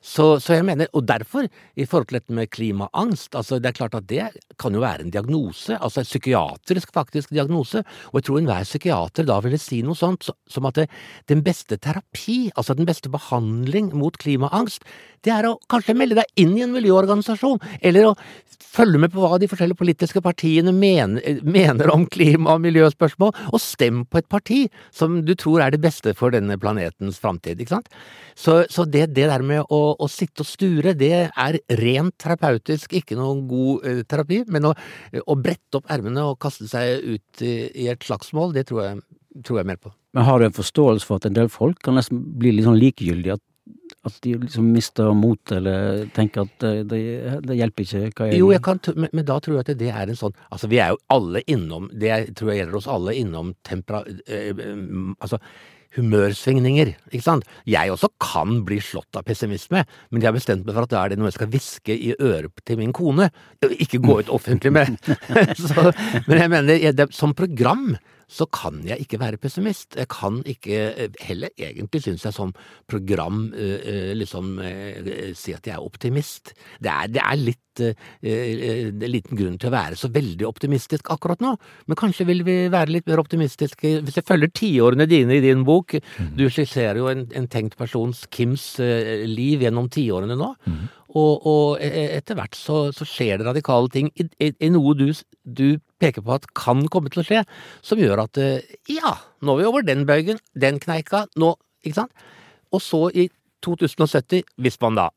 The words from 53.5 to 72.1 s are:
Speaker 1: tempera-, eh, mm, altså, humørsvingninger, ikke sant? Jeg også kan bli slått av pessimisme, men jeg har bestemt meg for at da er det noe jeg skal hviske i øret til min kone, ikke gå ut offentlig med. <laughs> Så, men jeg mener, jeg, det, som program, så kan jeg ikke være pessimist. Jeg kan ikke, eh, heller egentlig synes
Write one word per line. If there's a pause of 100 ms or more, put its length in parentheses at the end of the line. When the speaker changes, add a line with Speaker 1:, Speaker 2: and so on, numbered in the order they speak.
Speaker 1:
tempera-, (240)
eh,
mm,
altså, (560)
humørsvingninger, (180)
ikke
sant? (200)
Jeg
også (120)
kan
bli
slått
av
pessimisme, (300)
men
jeg
har
bestemt
meg
for
at
da
er
det
noe
jeg
skal
hviske
i
øret
til
min
kone, (340)
ikke
gå
ut
offentlig
med. (360)
<laughs>
Så, (380)
men
jeg
mener,
jeg,
det,
som
program, (320)
så
kan
jeg
ikke
være
pessimist.
Jeg
kan (100)
ikke, (200)
eh, (100)
heller
egentlig
synes